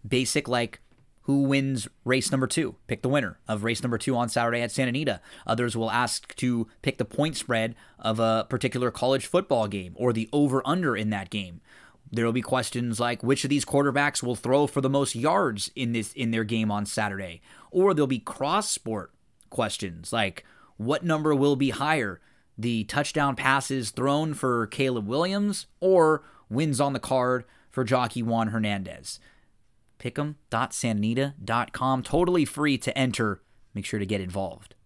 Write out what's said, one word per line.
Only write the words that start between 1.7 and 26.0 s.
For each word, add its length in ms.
race 280
number 160
two? 260
Pick 140
the 60
winner 380
of 160
race 220
number 140
two 180
on 120
Saturday 340
at 100
Santa 160
Anita. 320
Others 300
will 160
ask 440
to 300
pick 160
the 60
point 320
spread 400
of 180
a 300
particular 420
college 360
football 420
game 260
or 180
the 200
over-under 640
in 140
that 200
game. 300
There 140
will 80
be 80
questions 580
like, 240
which 220
of 60
these 160
quarterbacks 560
will 120
throw 320
for 140
the 80
most 260
yards 600
in 160
this, 220
in 160
their 140
game 260
on 160
Saturday? 560
Or 220
there'll 140
be 120
cross-sport 920
questions 600
like, 360
what 260
number 300
will 220
be 120
higher? 540
The 280
touchdown 520
passes 540
thrown 420
for 360
Caleb 380
Williams 600
or 440